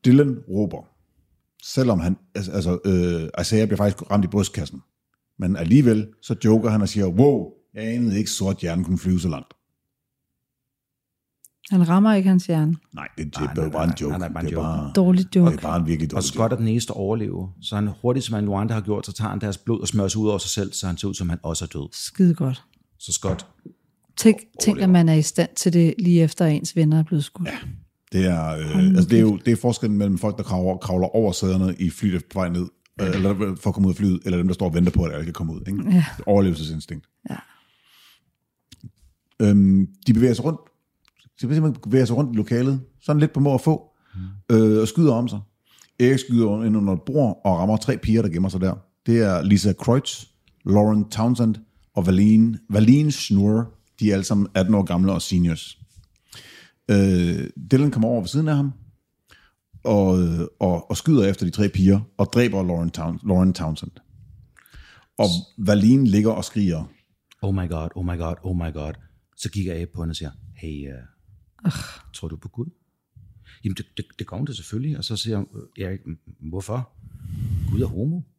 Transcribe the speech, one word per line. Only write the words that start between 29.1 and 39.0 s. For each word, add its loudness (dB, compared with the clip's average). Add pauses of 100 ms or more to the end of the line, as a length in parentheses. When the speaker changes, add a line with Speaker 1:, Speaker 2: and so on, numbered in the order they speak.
Speaker 1:
er 8
jo, 6
Speaker 2:
kæft. -4
Speaker 1:
det 2
er 4
forskellen -2
mellem 0
folk, -4
der -6
kravler, -2
kravler -2
over 0
sæderne 0
i 0
flyet -4
på -8
vej -2
ned, -4 (340)
øh, -2
eller -2
for -2
at -2
komme 2
ud 0
af -6
flyet, 0
eller -2
dem, 0
der 0
står -2
og -2
venter 2
på, 2
at -4
alle -8
kan -10
komme -8
ud, -14
ikke? -4
Speaker 2:
Ja. 4 (200)
Speaker 1:
Overlevelsesinstinkt. 0 (240)
Speaker 2:
Ja. -8 (2000)